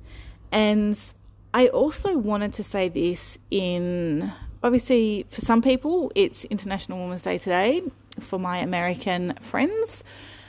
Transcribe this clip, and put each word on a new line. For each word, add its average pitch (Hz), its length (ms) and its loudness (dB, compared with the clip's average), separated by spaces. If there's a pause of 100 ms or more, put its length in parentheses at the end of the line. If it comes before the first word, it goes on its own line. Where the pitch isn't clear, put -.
(520)
And 208 460 4 (540)
I 254 160 8
also 311 480 2
wanted 208 380 0
to 208 100 -6
say 190 240 0
this 170 500 -2 (120)
in, 180 840 -2 (300)
obviously, 240 680 2
for - 120 -12
some 233 220 4
people, 277 520 2
it's - 320 0
International 190 540 -6
Women's 180 220 -6
Day 185 160 -2
today. 202 440 2 (380)
For - 180 -6
my 180 200 -2
American 180 840 -2
friends, 427 640 -2 (440)